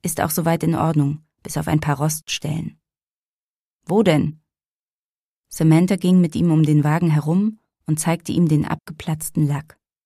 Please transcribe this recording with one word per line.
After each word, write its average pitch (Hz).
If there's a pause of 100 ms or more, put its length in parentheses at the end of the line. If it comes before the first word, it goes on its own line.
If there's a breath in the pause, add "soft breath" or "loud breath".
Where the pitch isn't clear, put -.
Ist -
auch 147
soweit 165
in 160
Ordnung, 151 (180)
bis -
auf 156
ein 151
paar 151
Roststellen." 156 (1080)
"Wo 202
denn?" 156 (1040)
Samantha 165
ging 185
mit 165
ihm 170
um 156
den 151
Wagen 165
herum 165 (260)
und 156
zeigte -
ihm 175
den 151
abgeplatzten -
Lack. 147 (240)